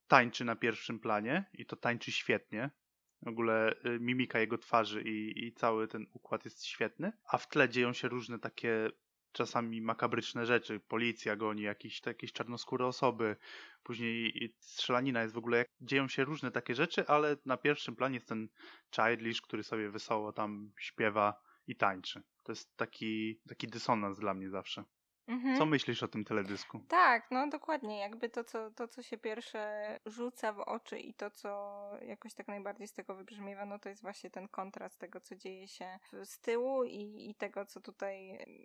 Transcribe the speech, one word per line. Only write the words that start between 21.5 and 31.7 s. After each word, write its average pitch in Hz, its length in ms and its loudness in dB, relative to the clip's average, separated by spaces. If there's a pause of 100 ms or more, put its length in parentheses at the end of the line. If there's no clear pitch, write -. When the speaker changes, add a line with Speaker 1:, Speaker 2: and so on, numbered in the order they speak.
Speaker 1:
i - 80 -6
tańczy. 98 480 2 (200)
To - 80 -8
jest - 260 -10
taki, 110 600 -2 (100)
taki 123 180 -8
dysonans 107 520 0
dla 104 140 0
mnie 95 160 -6
zawsze. 95 340 -6 (440)
Speaker 2:
Mhm. 254 300 0
Speaker 1:
Co 156 80 6
myślisz 131 380 2
o 110 40 -2
tym 107 160 -4
teledysku? 101 640 -2
Speaker 2:
Tak, 302 440 6
no 269 180 0
dokładnie, 277 500 -4
jakby 226 300 -6
to, 233 140 -6
co, 220 280 -8
to, 233 160 -8
co 240 160 -14
się 226 140 -10
pierwsze 214 880 -6
rzuca 233 480 -4
w 202 60 -10
oczy - 400 -6
i - 140 -12
to, 208 180 -8
co 202 500 -8 (200)